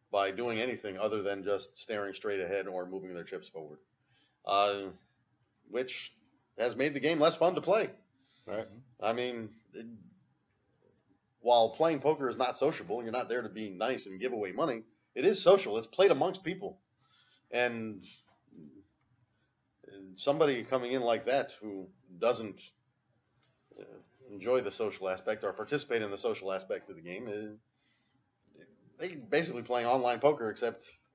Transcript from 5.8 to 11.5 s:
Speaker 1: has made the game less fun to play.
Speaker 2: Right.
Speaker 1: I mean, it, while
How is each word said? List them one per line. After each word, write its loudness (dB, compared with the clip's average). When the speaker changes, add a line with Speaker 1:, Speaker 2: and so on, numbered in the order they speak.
Speaker 1:
has 0
made 0
the -4
game 2
less 6
fun 4
to -2
play. 2
Speaker 2:
Right. -6
Speaker 1:
I 2
mean, -4
it, -14
while 6